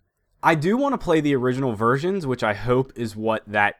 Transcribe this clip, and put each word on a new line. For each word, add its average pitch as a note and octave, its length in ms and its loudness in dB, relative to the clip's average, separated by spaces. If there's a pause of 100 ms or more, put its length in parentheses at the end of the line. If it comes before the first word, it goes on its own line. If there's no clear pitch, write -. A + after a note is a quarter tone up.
(440)
I D#3+ 100 6
do E3+ 240 0
wanna C#4 220 0
play D#3+ 200 0
the D3 160 2
original B2+ 380 -2
versions, C#3 540 0
which B2+ 160 -4
I G#2+ 100 0
hope B2+ 420 0
is A2 200 -6
what A2 320 -2
that G#2 320 2